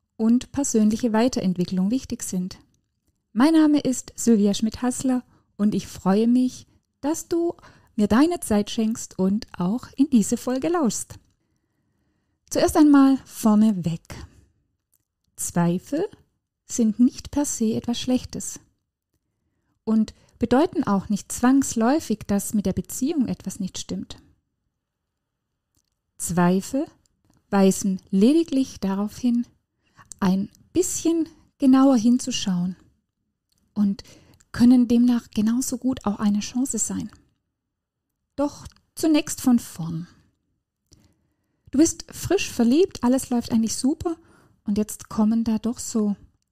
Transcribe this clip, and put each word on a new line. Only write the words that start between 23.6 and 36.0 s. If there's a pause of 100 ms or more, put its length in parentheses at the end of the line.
nicht
stimmt. (2000)
Zweifel (640)
weisen
lediglich
darauf
hin, (720)
ein (240)
bisschen (300)
genauer
hinzuschauen (1000)
und (480)
können
demnach
genauso
gut